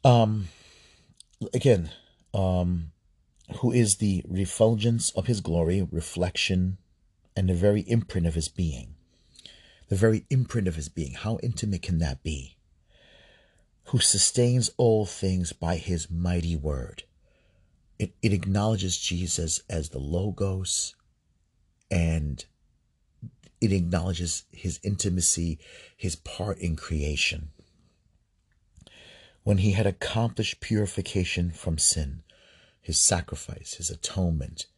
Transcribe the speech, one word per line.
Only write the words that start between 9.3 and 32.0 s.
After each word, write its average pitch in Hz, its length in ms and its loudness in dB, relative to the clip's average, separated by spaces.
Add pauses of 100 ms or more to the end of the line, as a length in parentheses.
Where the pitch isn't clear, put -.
The 98 80 0
very 110 340 4
imprint 120 380 0
of 80 80 -2
his 76 120 -6
being. 71 260 -6
How 110 280 -4
intimate 110 400 -2
can 85 160 0
that 71 240 -2
be? 71 340 -8 (1300)
Who 123 120 0
sustains 120 760 4
all 110 300 4
things 92 460 0
by 85 240 -2
his 82 320 -4
mighty 85 460 0
word. 71 480 -6 (960)
It, - 240 -4
it 101 100 4
acknowledges 98 640 0
Jesus 85 720 -4
as 78 200 -4
the 65 100 -10
Logos, 92 960 -4 (960)
and 80 540 0 (1160)
it 101 120 4
acknowledges 87 800 0
his - 320 -6
intimacy, 87 760 0 (380)
his 85 200 -4
part - 420 -8
in 82 180 -2
creation. 76 720 -4 (1900)
When 101 160 2
he 98 140 4
had 101 140 2
accomplished 113 760 -2
purification 92 880 -2
from 80 280 -4
sin, - 440 -2 (580)